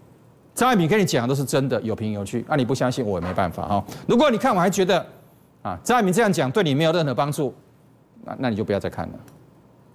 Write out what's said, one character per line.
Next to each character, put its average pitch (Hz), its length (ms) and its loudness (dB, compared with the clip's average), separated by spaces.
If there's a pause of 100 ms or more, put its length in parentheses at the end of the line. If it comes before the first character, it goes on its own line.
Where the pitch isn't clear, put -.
(560)
张 233 120 2
爱 254 80 4
民 165 120 4
跟 208 120 4
你 190 60 4
讲 123 220 0
的 - 0 -
都 135 80 0
是 139 100 -2
真 135 240 0
的， 117 140 0
有 110 120 -4
凭 107 160 -4
有 101 140 -6
据。 113 220 -6
啊， 156 80 -2
你 131 100 2
不 120 80 -2
相 127 180 0
信 123 140 -4
我 98 140 -2
也 85 80 -6
没 92 80 -4
办 90 160 -2
法 - 160 -8
哈。 101 180 -2 (220)
如 202 100 2
果 285 140 4
你 220 60 0
看 247 180 0
我 180 40 2
还 170 80 2
觉 196 160 0
得 175 220 0 (560)
啊， 92 220 -8
张 233 120 2
爱 247 60 4
民 185 100 2
这 202 120 4
样 202 100 4
讲 139 160 0
对 - 140 2
你 147 100 2
没 151 120 2
有 160 60 4
任 165 140 2
何 135 80 0
帮 143 180 0
助， 143 220 -2 (680)
那， - 160 -10
那 120 100 0
你 110 60 0
就 104 80 -2
不 95 80 -2
要 98 80 0
再 92 100 -6
看 85 200 -8
了。 - 40 -12 (800)